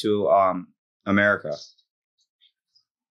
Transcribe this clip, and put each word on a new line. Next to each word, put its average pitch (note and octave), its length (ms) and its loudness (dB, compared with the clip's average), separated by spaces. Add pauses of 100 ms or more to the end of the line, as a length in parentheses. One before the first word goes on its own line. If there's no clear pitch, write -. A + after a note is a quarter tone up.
to, G#2 280 0
um, F#2 440 0 (320)
America? G2+ 500 0 (1500)